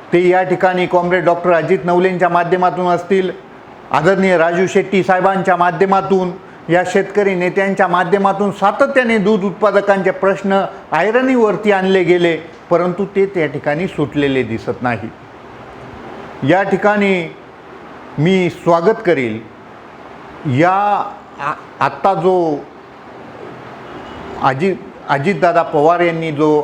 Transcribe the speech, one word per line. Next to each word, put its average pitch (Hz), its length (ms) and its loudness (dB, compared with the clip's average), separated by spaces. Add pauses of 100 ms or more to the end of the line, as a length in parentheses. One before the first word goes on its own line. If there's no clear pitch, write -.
(120)
ते 180 160 4
या 180 140 4
ठिकाणी 180 440 0
कॉम्रेड 175 380 0
डॉक्टर 175 280 2
अजित 165 320 2
नवलेंच्या 180 440 2
माध्यमातून 175 580 0
असतील, 180 440 0 (600)
आदरणीय 185 460 2
राजू 170 300 2
शेट्टी 185 360 0
साहेबांच्या 185 540 2
माध्यमातून 185 760 2 (420)
या 180 140 4
शेतकरी 196 480 0
नेत्यांच्या 190 540 0
माध्यमातून 190 640 0
सातत्याने 226 680 2
दूध 202 260 2
उत्पादकांचे 196 680 2
प्रश्न 196 540 0 (280)
ऐरणीवरती 214 800 2
आणले 190 300 2
गेले, 170 360 2 (320)
परंतु 175 340 0 (120)
ते 196 100 2
त्या 185 200 -2
ठिकाणी 147 400 -4
सुटलेले 143 560 -2
दिसत 113 400 -6
नाही. 113 260 -4 (1400)
या 180 140 4
ठिकाणी 196 720 0 (840)
मी 180 320 2
स्वागत 170 460 2 (100)
करील, 120 480 -2 (920)
या 185 580 2 (360)
आ-, - 440 -6
आत्ता 190 300 0
जो 170 420 0 (1900)
अजित, 147 340 0 (320)
अजितदादा 160 540 0
पवार 160 380 2
यांनी 165 320 -2
जो 151 320 2